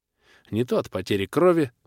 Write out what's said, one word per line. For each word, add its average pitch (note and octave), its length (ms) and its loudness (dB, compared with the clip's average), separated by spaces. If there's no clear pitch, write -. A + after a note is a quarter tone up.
Не A2+ 140 -2
то F#3+ 140 -2
от - 120 -4
потери G2 360 -2
крови, E3 460 2